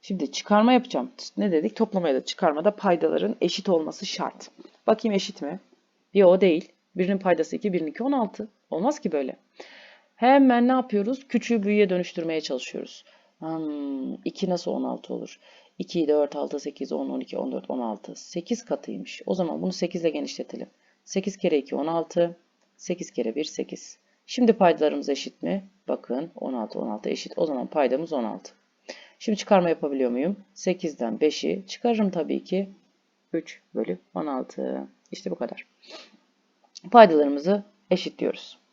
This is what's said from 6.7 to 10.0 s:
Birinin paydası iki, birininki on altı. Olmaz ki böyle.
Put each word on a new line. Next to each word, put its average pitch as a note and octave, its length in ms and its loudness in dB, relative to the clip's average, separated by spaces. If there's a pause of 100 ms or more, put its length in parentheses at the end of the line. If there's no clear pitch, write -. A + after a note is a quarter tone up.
Birinin F#3 220 0
paydası E3 380 0
iki, G3+ 160 -2
birininki D#3 300 -2
on C4+ 100 0
altı. G#3+ 360 -4 (220)
Olmaz F#3+ 300 -2
ki F3+ 120 -4
böyle. C#3 240 -4 (800)